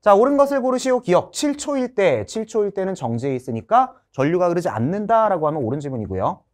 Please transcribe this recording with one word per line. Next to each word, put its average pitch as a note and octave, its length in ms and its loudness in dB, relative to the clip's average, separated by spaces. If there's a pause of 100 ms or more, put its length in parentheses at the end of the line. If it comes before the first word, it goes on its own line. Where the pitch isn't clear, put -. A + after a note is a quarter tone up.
자, G3+ 140 6
옳은 C4 200 4
것을 C#4 280 2
고르시오. B3+ 380 0
기억. F3 300 0
칠 D4 280 -4
초일 B3+ 340 -4
때, F3 320 2
칠 A3 220 -8
초일 G#3 240 -2
때는 F#3+ 240 -4
정지해 B2+ 400 -4
있으니까 C3 580 0 (200)
전류가 F3 360 0
흐르지 F3 180 -2
않는다라고 G3 800 0
하면 D3+ 160 -2
옳은 B2 180 -4
지문이고요. A#2+ 640 -6 (120)